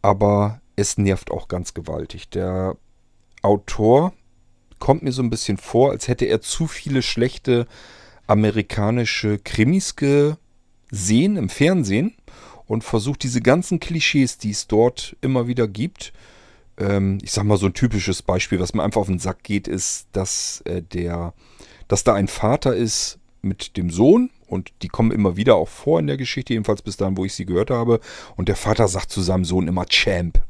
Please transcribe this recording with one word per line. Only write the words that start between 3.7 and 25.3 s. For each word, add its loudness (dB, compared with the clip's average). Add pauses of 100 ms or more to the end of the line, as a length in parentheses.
kommt 2
mir -2
so -4
ein 0
bisschen -2
vor, 2
als -6
hätte 0
er 2
zu -4
viele -4
schlechte 0 (600)
amerikanische 0
Krimis 0
gesehen 0
im -2
Fernsehen 0 (500)
und -4
versucht, -2
diese -2
ganzen 2
Klischees, 0
die -6
es -8
dort 0
immer 0
wieder 0
gibt, -8 (640)
ähm, 0
ich -10
sag -2
mal, 4
so 0
ein 2
typisches 0
Beispiel, -2
was -2
mir 0
einfach 0
auf -2
den -2
Sack -6
geht, -4
ist, -6
dass, -6
äh, -6
der, -6 (540)
dass 0
da 4
ein 2
Vater 0
ist -4 (220)
mit -6
dem -2
Sohn 6 (180)
und -6 (100)
die -8
kommen 2
immer 2